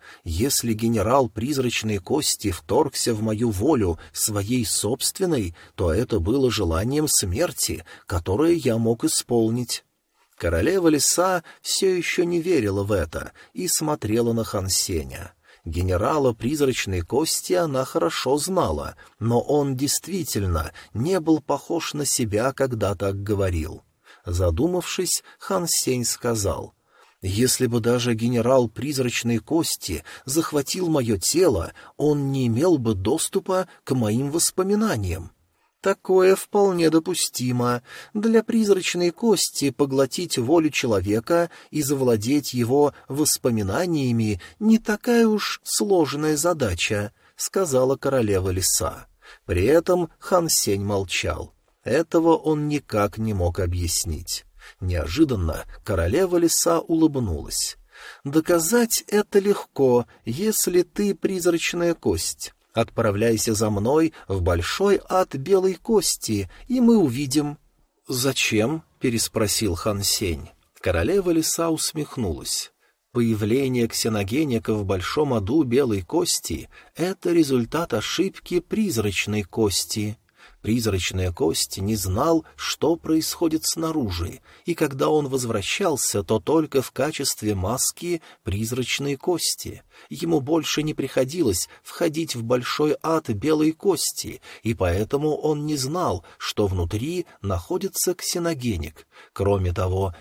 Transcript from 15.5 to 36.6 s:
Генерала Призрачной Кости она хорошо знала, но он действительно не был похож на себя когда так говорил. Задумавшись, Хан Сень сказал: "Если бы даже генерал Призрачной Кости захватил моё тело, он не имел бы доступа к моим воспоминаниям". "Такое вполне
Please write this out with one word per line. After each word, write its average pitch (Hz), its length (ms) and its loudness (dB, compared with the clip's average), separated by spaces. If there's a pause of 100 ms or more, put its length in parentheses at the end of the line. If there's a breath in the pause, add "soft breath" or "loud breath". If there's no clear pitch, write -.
Генерала 101 720 0
Призрачной 123 680 0
Кости 156 540 -2
она 139 320 0
хорошо 165 500 0
знала, 131 600 -2 (220 loud breath)
но 117 220 2
он 139 360 0
действительно 135 960 -2 (200 loud breath)
не 170 280 0
был 156 200 2
похож - 540 -4
на 147 100 -4
себя 117 480 0
когда 123 420 0
так 98 280 -4
говорил. 92 600 -2 (440 soft breath)
Задумавшись, 92 960 0 (140 loud breath)
Хан 180 280 -2
Сень 127 380 0
сказал: 101 680 -2 (480 soft breath)
"Если 120 440 2
бы 117 140 0
даже 120 320 2
генерал 120 560 2
Призрачной 123 680 -2
Кости - 680 -2 (220 loud breath)
захватил 151 600 -2
моё 123 280 2
тело, 123 560 2 (240 loud breath)
он 143 340 2
не 131 160 2
имел 143 300 4
бы 113 160 2
доступа 170 760 0 (160 loud breath)
к 139 100 0
моим 123 360 0
воспоминаниям". 165 1000 0 (500)
"Такое 190 520 4
вполне 185 560 2